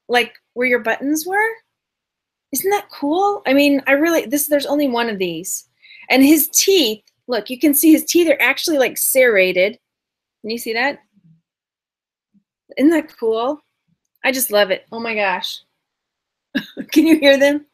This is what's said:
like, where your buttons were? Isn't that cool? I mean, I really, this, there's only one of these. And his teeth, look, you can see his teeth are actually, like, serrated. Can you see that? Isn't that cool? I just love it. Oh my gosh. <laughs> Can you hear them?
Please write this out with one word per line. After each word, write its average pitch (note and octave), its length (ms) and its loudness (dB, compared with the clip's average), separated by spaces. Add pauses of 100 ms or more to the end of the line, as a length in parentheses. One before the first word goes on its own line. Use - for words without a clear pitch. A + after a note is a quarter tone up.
like, A#3 260 -2 (200)
where B3 120 -2
your B3 140 0
buttons C4+ 460 -4
were? G4+ 220 -2 (1040)
Isn't F#4 180 -4
that G4+ 200 -4
cool? F#4+ 560 -4
I C4 80 2
mean, C#4+ 320 2
I C4+ 60 0
really, D#4 340 0
this, C#4+ 220 -4
there's C#4+ 180 0
only C#4+ 220 -2
one A#3 200 -2
of G#3 100 -6
these. F3 500 -8 (420)
And C4 140 4
his D4 240 4
teeth, C4+ 540 2 (260)
look, A3+ 200 -4
you B3+ 100 -10
can D4 140 2
see D#4 200 4
his D4 120 4
teeth E4+ 240 2
are - 140 2
actually, C#4 360 0
like, A#3+ 200 0
serrated. G3+ 800 2 (640)
Can G#3+ 80 -12
you A#3 80 -8
see A#3 160 -10
that? C4 240 -4 (1800)
Isn't C#4 140 2
that D4+ 260 -2
cool? A#3 440 -4 (640)
I C4+ 80 0
just B3+ 180 -6
love G#3 200 2
it. - 200 -4
Oh A3+ 100 -12
my A3+ 140 -8
gosh. F#3+ 460 -4 (920)
<laughs> - 380 -10
Can D#4 140 4
you D#4+ 120 4
hear C#4 200 4
them? C#4+ 360 0